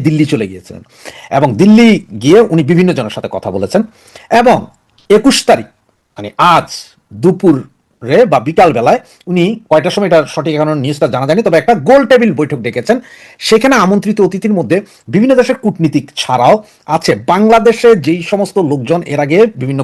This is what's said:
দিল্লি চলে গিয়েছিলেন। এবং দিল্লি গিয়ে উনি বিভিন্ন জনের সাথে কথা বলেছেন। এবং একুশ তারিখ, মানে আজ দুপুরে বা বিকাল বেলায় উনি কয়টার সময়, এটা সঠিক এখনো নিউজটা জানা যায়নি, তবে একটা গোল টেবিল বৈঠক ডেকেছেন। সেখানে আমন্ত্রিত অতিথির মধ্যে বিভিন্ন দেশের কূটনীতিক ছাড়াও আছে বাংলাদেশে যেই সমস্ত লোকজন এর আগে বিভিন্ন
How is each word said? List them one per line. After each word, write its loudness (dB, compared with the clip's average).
দিল্লি 2
চলে -4
গিয়েছিলেন। -20
এবং 2
দিল্লি 6
গিয়ে 4
উনি 0
বিভিন্ন 2
জনের -8
সাথে -10
কথা -8
বলেছেন। -2
এবং 2
একুশ 2
তারিখ, 0
মানে -12
আজ 0
দুপুরে -2
বা 2
বিকাল 2
বেলায় 0
উনি 0
কয়টার 0
সময়, -2
এটা 4
সঠিক -4
এখনো -2
নিউজটা -4
জানা -2
যায়নি, 0
তবে 2
একটা 2
গোল 6
টেবিল 4
বৈঠক -4
ডেকেছেন। -4
সেখানে 2
আমন্ত্রিত 0
অতিথির -4
মধ্যে -2
বিভিন্ন 2
দেশের 0
কূটনীতিক -2
ছাড়াও 2
আছে -2
বাংলাদেশে 2
যেই -2
সমস্ত -4
লোকজন -4
এর -4
আগে 0
বিভিন্ন -6